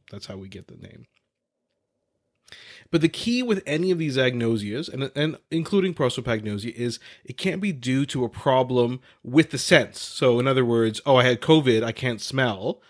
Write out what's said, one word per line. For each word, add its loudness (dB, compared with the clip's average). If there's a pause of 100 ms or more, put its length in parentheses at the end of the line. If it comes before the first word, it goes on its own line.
(120)
that's -16
how -14
we -14
get -18
the -20
name. -20 (1900)
But 0
the 2
key -2
with -2
any -2
of 0
these -4
agnosias, -2
and, -8
and -2 (120)
including 0
prosopagnosia, -4
is -6 (240)
it -16
can't -4
be -2
due -2
to -4
a -4
problem 2 (240)
with 4
the -8
sense. 2
So 2
in 0
other 2
words, 2
"Oh, 6
I 6
had 2
covid, 4
I -2
can't -6
smell." -2